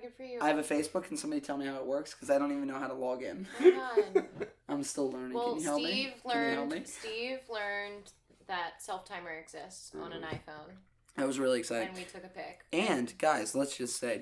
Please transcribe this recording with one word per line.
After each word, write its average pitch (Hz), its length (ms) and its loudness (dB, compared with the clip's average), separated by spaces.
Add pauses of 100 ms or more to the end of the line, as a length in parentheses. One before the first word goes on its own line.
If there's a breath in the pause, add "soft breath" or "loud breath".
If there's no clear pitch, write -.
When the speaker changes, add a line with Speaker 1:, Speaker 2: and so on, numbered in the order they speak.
Speaker 1:
good 240 160 -12
for 262 60 -12
you. 247 180 -6
Speaker 2:
I 151 80 4
have 151 80 6
a 151 60 2
Facebook. 151 420 2
Can 151 100 -6
somebody 151 240 -2
tell 143 160 -4
me 139 100 -2
how 135 120 -4
it 131 80 -4
works? 139 280 -2
'Cause 127 160 -6
I 139 80 8
don't 143 140 4
even 139 160 0
know 135 100 -4
how 139 100 -2
to - 60 -4
log 127 300 -2
in. - 240 -6 (140)
Speaker 1:
Oh - 20 0
my 359 480 8
God. 381 200 4
Speaker 2:
<laughs> - 360 -10
I'm 285 140 0
still 269 300 0
learning. 254 260 -6
Speaker 1:
Well, 240 160 2
Speaker 2:
Can - 80 -2
you - 60 -2
help 294 140 4
Speaker 1:
Steve 330 120 0
Speaker 2:
me? 262 80 0
Can 247 480 -2
you 269 60 2
help 285 140 0
Speaker 1:
learned, - 20 -2
Speaker 2:
me? 311 140 -4
Speaker 1:
Steve 262 540 -4 (140)
learned 202 580 -4 (360)
that 175 340 -4
self-timer 190 480 -8
exists 160 640 -12
on 156 180 -8
an 165 120 -8
Speaker 3:
Mm-hmm. 160 120 -4
Speaker 1:
iPhone. 151 360 -12 (460)
Speaker 2:
I 139 80 2
was 135 120 0
really 131 220 4
excited. 113 300 -2
Speaker 1:
And 185 80 -10
we 180 60 -8
took 180 200 -12
a 185 60 -12
pic. - 440 -12
Speaker 2:
And, 160 460 2
guys, 147 340 4
let's 139 240 0
just 123 220 -2
say, 117 220 0